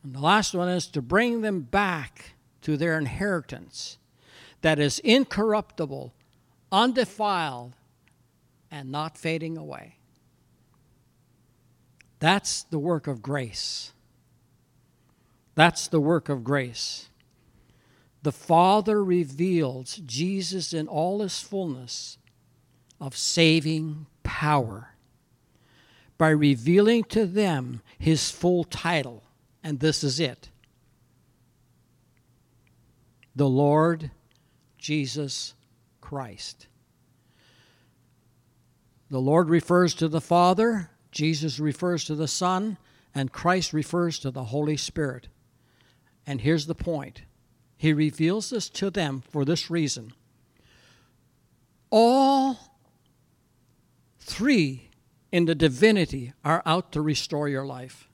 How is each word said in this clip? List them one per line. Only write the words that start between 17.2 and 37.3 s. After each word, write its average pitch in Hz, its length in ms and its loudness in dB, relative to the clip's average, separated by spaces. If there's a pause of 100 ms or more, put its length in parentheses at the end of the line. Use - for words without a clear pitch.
The 147 80 0
Father 196 680 4
reveals 160 1000 0
Jesus 175 680 -4
in 156 160 -4
all 180 320 -2
his 196 200 -4
fullness 147 800 -8 (840)
of 139 160 -12
saving 156 880 2 (180)
power 120 720 -2 (1200)
by 160 120 4
revealing 156 720 4
to 214 220 0
them 156 540 -2 (160)
his - 340 0
full 175 340 0
title, 131 580 -4 (400)
and 147 160 -6
this 151 240 2
is 135 160 -2
it. 131 320 -6 (2750)
The 139 120 4
Lord 151 640 2 (680)
Jesus 143 760 -6 (460)
Christ. - 640 -14 (2500)